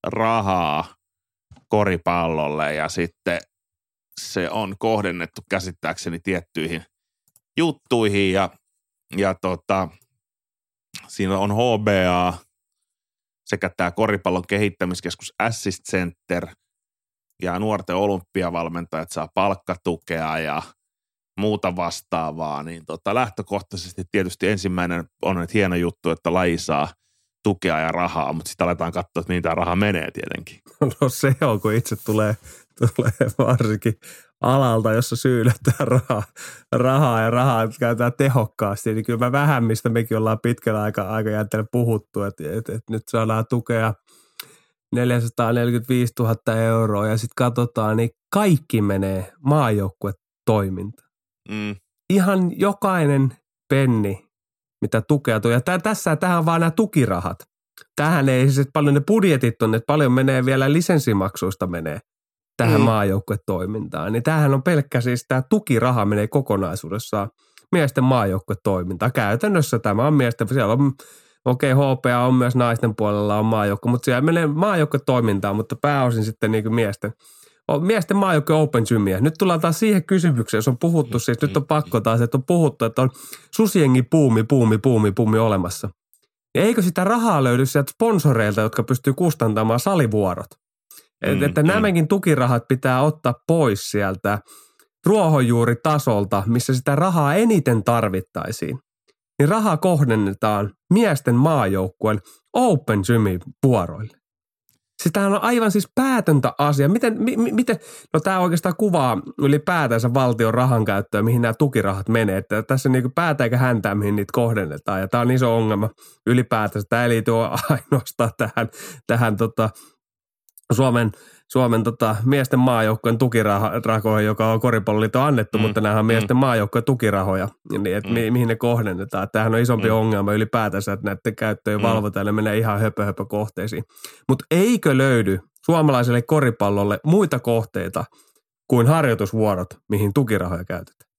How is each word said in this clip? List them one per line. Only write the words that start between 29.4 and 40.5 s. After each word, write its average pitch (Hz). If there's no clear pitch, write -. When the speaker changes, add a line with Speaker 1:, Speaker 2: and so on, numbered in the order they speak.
Speaker 1:
tää 82
raha 87
menee 95
tietenkin. -
Speaker 2:
<laughs> 135
No 135
se 131
on, 113
kun 107
itse 117
tulee, 107
tulee 113
varsinkin 110
alalta, 117
jossa 123
syydetään 123
rahaa, 123
rahaa 127
ja 113
rahaa 120
käytetään 120
tehokkaasti, 113
niin 110
kyllä 117
mä 123
vähän, 139
mistä 113
mekin 113
ollaan 110
pitkällä 113